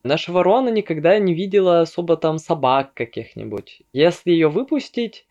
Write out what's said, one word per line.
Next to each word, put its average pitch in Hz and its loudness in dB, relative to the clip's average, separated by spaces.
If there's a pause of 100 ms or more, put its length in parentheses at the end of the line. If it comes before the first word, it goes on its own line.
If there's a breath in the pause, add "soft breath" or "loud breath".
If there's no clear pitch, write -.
Наша 151 -4
ворона 196 2
никогда 185 0
не 185 0
видела 185 2
особо 165 -2
там 160 -2
собак 135 -2
каких-нибудь. 110 -12 (100)
Если 170 0
её 160 2
выпустить, 240 -6